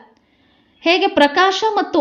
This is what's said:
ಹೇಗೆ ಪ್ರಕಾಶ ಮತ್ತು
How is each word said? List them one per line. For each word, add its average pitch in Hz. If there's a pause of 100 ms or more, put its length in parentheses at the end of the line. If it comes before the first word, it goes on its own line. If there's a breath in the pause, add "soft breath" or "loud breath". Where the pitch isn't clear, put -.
(840)
ಹೇಗೆ 359
ಪ್ರಕಾಶ 370 (120)
ಮತ್ತು 349